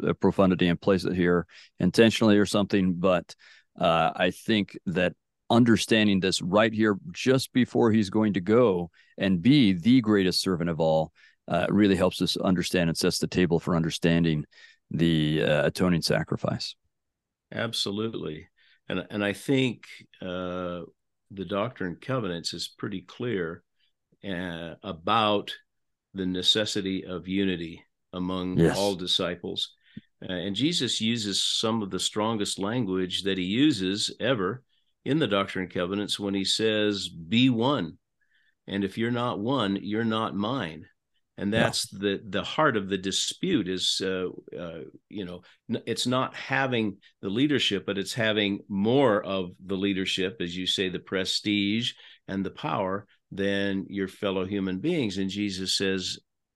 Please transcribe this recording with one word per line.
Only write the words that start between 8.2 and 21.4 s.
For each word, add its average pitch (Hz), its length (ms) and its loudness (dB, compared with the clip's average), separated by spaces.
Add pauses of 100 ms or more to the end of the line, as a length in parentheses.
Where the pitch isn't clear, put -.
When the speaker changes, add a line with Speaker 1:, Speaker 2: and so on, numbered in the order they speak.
Speaker 1:
to 95 80 0
go 95 500 4 (260)
and 92 240 2
be 117 340 6
the 117 260 6
greatest 101 400 2
servant 87 300 0
of 80 100 -2
all, 80 320 2 (340)
uh, 85 220 0
really 98 260 6
helps 92 280 2
us - 160 0
understand 90 500 2
and 80 80 -2
sets 90 220 0
the 90 80 -2
table 85 340 2
for 90 160 0
understanding 82 680 2 (460)
the, 78 520 2
uh, 73 240 2
atoning 87 360 0
sacrifice. - 720 -2 (800)
Speaker 2:
Absolutely. 104 960 -6 (400)
And, 92 220 -4
and 104 120 -4
I 101 120 0
think, 131 500 0 (360)
uh, 90 600 -6 (500)
the 98 140 -10